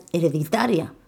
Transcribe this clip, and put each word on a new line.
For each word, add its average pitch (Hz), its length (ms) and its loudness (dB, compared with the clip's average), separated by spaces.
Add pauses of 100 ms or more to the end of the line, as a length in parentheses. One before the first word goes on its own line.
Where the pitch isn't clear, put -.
(120)
hereditaria, 170 800 0 (140)